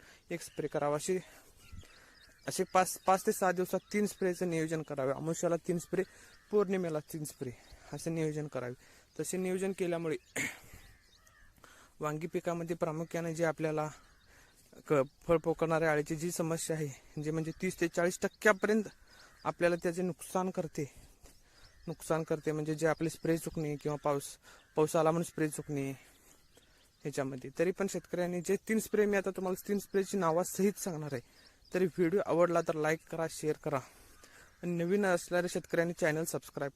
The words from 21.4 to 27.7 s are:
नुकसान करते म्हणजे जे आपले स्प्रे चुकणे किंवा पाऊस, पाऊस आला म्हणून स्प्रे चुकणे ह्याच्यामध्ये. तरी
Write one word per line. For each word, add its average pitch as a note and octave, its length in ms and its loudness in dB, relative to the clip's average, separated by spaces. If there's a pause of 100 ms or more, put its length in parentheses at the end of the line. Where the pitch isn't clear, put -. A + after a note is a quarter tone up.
नुकसान D#3+ 360 -2
करते D#3 280 -2
म्हणजे D3+ 240 -2
जे D#3+ 120 2
आपले D#3+ 220 0
स्प्रे E3 280 0
चुकणे D#3 380 -4
किंवा D3 280 -4
पाऊस, C#3+ 200 0 (520)
पाऊस D#3 200 4
आला D#3+ 160 6
म्हणून E3+ 120 2
स्प्रे D#3 260 -2
चुकणे C#3+ 420 -4 (1120)
ह्याच्यामध्ये. C3+ 480 -4 (100)
तरी F3 120 4